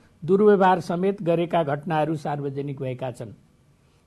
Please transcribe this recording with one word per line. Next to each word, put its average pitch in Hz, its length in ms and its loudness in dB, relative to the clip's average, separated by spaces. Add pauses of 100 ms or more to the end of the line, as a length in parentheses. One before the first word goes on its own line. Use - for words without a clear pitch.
(240)
दुर्व्यवहार 190 560 4
समेत 185 420 -4
गरेका 170 400 0
घटनाहरू 151 540 -2
सार्वजनिक 143 640 -8
भएका 131 300 -8
छन्। 120 180 -12 (800)